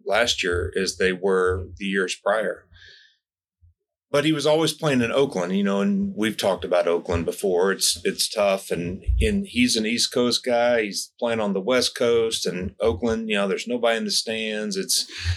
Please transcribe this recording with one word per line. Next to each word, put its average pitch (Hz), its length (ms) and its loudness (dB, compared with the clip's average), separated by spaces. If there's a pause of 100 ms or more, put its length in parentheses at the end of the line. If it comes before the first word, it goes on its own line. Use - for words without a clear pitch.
last 110 380 0
year 90 340 -2
as 95 200 -2
they 92 160 2
were 92 540 0 (100)
the 101 80 -10
years 95 360 -2
prior. 101 440 -2 (1500)
But 143 140 2
he 160 60 4
was 143 160 0
always 156 260 4
playing 135 280 2
in 113 100 0
Oakland, 175 440 2
you 202 80 2
know, 196 180 2
and 196 360 0
we've 107 180 0
talked 92 300 0
about 87 220 2
Oakland 85 380 0
before. 90 460 2
It's, - 320 -2
it's - 240 -2
tough, 101 440 0
and, 87 340 -6 (160)
and 101 240 0
he's 120 300 2
an 110 100 0
East 117 260 -2
Coast 123 320 0
guy. 120 380 2
He's 98 380 -6
playing 117 200 0
on 104 140 0
the 95 80 -2
West 120 340 0
Coast, 117 520 0
and 90 320 -4
Oakland, 113 500 0
you 104 60 2
know, 101 120 2
there's 95 200 -4
nobody 117 300 0
in 107 80 -2
the 101 40 -4
stands. 107 680 -4
It's - 300 -2 (300)